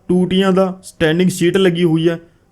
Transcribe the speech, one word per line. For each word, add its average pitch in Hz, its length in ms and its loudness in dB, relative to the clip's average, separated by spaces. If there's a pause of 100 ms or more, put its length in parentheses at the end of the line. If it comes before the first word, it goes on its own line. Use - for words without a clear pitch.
ਟੂਟੀਆਂ 185 440 0
ਦਾ, 185 300 -2
ਸਟੈਂਡਿੰਗ 170 480 0
ਸ਼ੀਟ 175 260 0
ਲੱਗੀ 180 280 0
ਹੋਈ 160 240 0
ਹੈ। 170 100 -2 (340)